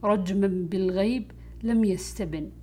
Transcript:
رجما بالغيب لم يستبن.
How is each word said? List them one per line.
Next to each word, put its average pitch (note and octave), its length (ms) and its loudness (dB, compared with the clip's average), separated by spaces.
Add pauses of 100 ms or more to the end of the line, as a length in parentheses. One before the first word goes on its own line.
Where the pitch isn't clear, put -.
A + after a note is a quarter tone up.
رجما G3 440 2
بالغيب F#3+ 840 0 (320)
لم A3+ 200 4
يستبن. F3+ 680 -2 (140)